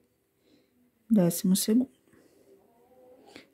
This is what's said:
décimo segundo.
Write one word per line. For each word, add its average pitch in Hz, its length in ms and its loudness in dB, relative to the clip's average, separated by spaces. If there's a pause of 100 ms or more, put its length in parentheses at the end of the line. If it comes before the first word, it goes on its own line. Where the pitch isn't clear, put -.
(1080)
décimo 185 460 0
segundo. 226 360 -2 (1600)